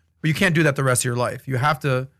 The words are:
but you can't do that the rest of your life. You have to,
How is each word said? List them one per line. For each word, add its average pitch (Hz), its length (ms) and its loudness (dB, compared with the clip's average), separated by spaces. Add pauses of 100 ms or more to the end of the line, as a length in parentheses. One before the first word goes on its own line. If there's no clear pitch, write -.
(200)
but 156 80 -2
you 156 60 2
can't 180 200 2
do 165 80 4
that 143 140 2
the 135 80 -2
rest 127 180 2
of - 40 -4
your 120 100 -4
life. 123 320 -4
You 131 80 -2
have 147 240 0
to, 131 280 -2 (120)